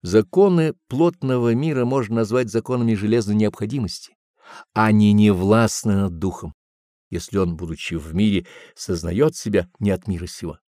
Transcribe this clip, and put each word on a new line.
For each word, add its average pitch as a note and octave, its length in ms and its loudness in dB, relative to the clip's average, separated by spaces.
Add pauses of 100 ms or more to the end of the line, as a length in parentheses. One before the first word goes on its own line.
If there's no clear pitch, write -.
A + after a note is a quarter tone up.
Законы E3 720 2 (120)
плотного B2+ 680 0
мира C3+ 300 -2
можно A#2+ 320 -2
назвать A2+ 340 -2
законами A#2 440 -2
железной G#2 400 0
необходимости. G#2+ 800 -4 (560)
Они G#2+ 400 4
не G#2 200 6
властны G#2 640 0
над F#2+ 220 -2
духом, F2 360 -8 (560)
если F#2+ 280 -6
он, F2 180 -2
будучи E2 380 -10
в D#2+ 200 -10
мире, G2+ 320 0 (280)
сознаёт F#2 600 -2
себя G2 340 -4 (120)
не G2+ 100 0
от F#2 160 -4
мира F2+ 200 -6
сего. - 420 -12